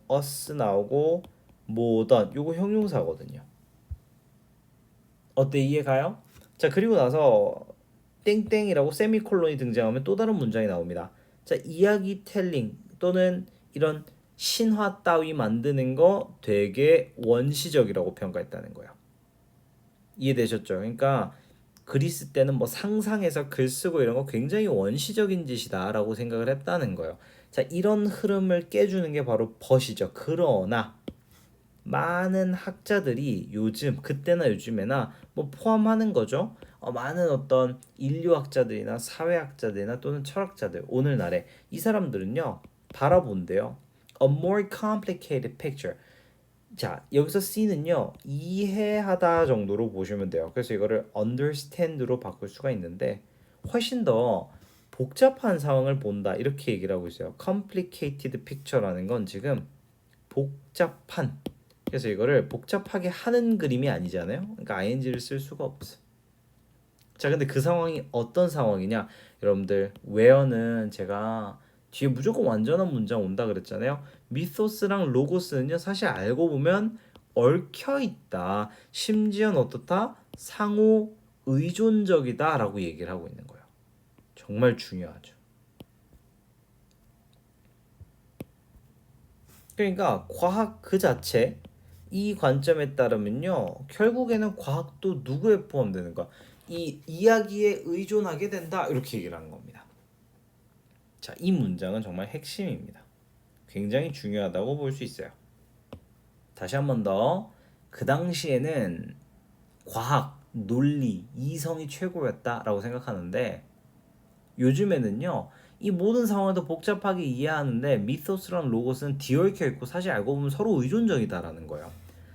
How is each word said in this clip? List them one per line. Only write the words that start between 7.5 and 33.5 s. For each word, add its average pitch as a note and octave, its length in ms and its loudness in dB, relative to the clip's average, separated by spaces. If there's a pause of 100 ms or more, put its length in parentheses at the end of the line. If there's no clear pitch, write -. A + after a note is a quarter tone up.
땡땡이라고 G3+ 680 2
세미콜론이 G#3 640 2
등장하면 A#2+ 460 0
또 F#3+ 120 0
다른 G#3+ 200 2
문장이 A2+ 320 0
나옵니다. F2 440 -4 (340)
자, - 180 0
이야기 G3 600 2
텔링 D#3 520 -2 (220)
또는 F#3 480 2 (260)
이런 D3+ 300 0 (360)
신화 G#3+ 640 0
따위 D#3+ 300 4
만드는 C3 640 0
거 F3+ 440 4
되게 G#2+ 800 4
원시적이라고 A#2+ 960 2
평가했다는 - 580 -8
거예요. - 160 -18 (1300)
이해되셨죠? A#2 640 0
그러니까 A#2 560 0 (500)
그리스 - 440 -2
때는 C#3 280 4
뭐 B2 100 0
상상해서 G3+ 840 -2
글 C3 180 0
쓰고 E3 340 0
이런 A#2 140 4
거 C#3 100 0
굉장히 D3 420 0
원시적인 E3 800 0
짓이다라고 G#2+ 680 -2
생각을 A#2 320 -2
했다는 C#3 480 -2
거예요. D#2+ 220 -8 (340)
자, C3 120 0
이런 G#3 440 2
흐름을 F#3+ 640 0
깨주는 F#3+ 420 2
게 D3 140 -2
바로 A2+ 340 0
벗이죠. A2+ 540 2
그러나 A#2 840 0 (840)
많은 F3+ 720 0
학자들이 C#3+ 960 -2